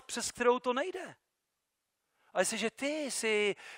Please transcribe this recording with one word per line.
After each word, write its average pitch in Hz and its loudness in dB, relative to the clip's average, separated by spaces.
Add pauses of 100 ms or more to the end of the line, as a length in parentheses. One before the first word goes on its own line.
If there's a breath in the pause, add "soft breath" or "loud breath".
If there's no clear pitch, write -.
přes - -6
kterou 240 4
to 247 0
nejde. 320 -4 (1160)
A 185 4
jestliže 214 0
ty 294 -4
jsi 208 2 (220 loud breath)